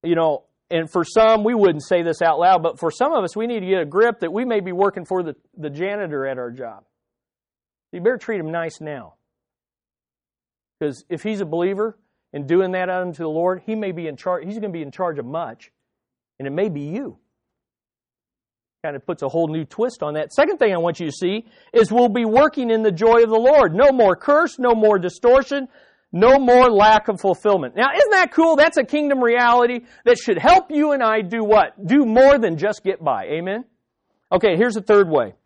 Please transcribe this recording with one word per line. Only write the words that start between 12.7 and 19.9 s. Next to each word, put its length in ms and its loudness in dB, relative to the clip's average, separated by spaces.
that 160 -4
unto 340 -6
the 60 -6
Lord, 380 -4
he 80 -6
may 180 -6
be 140 -10
in 100 -10
charge, 300 -6
he's 120 -12
gonna 140 -10
be 80 -10
in 100 -12
charge 280 -6
of 80 -10
much, 440 -12
and 100 -10
it 40 -8
may 180 -4
be 100 -10
you. 380 -10
Kind 140 -10
of 80 -16
puts 160 -8
a 80 -6
whole 200 -2
new 180 -6
twist 360 -6